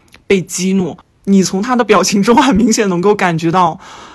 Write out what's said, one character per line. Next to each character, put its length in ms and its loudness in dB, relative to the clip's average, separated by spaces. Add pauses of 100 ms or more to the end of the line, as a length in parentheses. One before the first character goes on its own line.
(260)
被 160 0
激 320 -4
怒。 240 -4 (280)
你 180 2
从 180 -4
他 140 -4
的 80 0
表 180 2
情 220 0
中 180 4
很 140 2
明 180 2
显 160 0
能 100 -2
够 140 2
感 240 -2
觉 140 -2
到 280 0 (360)